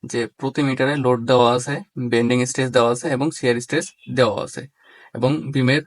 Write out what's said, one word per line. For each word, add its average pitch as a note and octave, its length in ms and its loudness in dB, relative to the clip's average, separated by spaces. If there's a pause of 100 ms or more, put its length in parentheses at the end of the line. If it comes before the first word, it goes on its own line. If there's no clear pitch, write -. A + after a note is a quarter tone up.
(120)
যে A#2+ 100 -2 (180)
প্রতি C3+ 280 -4
মিটারে C3+ 260 0 (120)
লোড B2+ 140 4 (120)
দেওয়া B2 260 8
আছে, C#3 180 -4 (360)
বেন্ডিং A#2+ 260 2 (120)
স্ট্রেস C3 260 -2
দেওয়া A#2+ 200 4
আছে C#3+ 200 -8
এবং C#3 120 -2 (100)
শিয়ার A#2+ 280 0
স্ট্রেস E3 200 -4 (320)
দেওয়া B2 280 2
আছে - 180 -14 (540)
এবং B2+ 140 2 (220)
বিমের C3+ 340 2